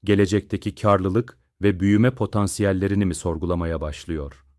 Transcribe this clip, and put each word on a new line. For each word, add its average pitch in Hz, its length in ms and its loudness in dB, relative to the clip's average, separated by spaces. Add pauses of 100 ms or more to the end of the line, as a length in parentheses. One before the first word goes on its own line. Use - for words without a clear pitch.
gelecekteki 101 680 0
karlılık 101 640 0 (240)
ve 98 180 2
büyüme 104 300 4
potansiyellerini 101 920 0
mi 87 100 -2
sorgulamaya 85 640 -4
başlıyor? 76 640 -8 (140)